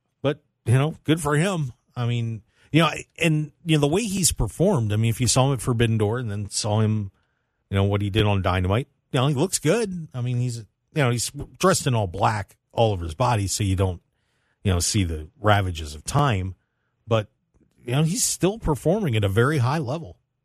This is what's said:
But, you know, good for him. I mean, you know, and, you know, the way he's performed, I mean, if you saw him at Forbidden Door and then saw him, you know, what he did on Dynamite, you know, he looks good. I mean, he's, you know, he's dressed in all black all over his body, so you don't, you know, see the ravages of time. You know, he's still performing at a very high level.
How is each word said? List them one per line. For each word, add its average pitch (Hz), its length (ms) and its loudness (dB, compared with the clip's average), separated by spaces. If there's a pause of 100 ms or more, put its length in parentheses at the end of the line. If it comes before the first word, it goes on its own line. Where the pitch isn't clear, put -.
(220)
But, 147 200 -2 (240)
you 113 80 2
know, 139 300 2
good 160 180 0
for 147 140 0
him. 160 380 -2 (220)
I 123 100 -4
mean, 117 380 -4 (280)
you 151 100 6
know, 156 100 2 (300)
and, 151 300 2 (140)
you 160 120 4
know, 147 40 4
the 147 60 4
way 175 160 2
he's 190 280 0
performed, 120 640 0
I 104 40 2
mean, 113 120 2
if 107 100 -2
you 123 80 2
saw 131 200 4
him 143 60 2
at 117 80 -4
Forbidden 117 360 2
Door 107 220 0
and 117 120 -8
then 101 180 -8
saw 107 320 0
him, 107 300 0 (580)
you 98 60 -4
know, 95 100 2
what 101 160 0
he 101 80 -2
did 104 160 2
on 101 160 2
Dynamite, 95 460 0 (240)
you 139 80 0
know, 127 80 2
he 151 60 0
looks 147 260 -2
good. 180 540 -2
I 123 80 -6
mean, 123 180 -2
he's, 120 200 -4
you 107 60 -16 (300)
know, 139 140 2
he's 120 220 -2 (260)
dressed 180 300 2
in 127 80 0
all 107 120 0
black 104 480 -2 (160)
all 110 220 2
over 87 100 -6
his 80 120 -8
body, 120 320 0
so - 160 -4
you 95 120 2
don't, 92 260 -2 (640)
you 101 80 0
know, 87 80 2
see 95 240 0
the 80 240 -6 (140)
ravages 90 540 0
of 76 100 -18
time. 101 500 0 (1300)
You - 80 -6
know, 151 100 2
he's 180 200 -2
still 202 360 -2
performing 160 560 -2
at 107 80 2
a 98 60 0
very 123 300 2
high 127 200 0
level. 151 380 -8 (280)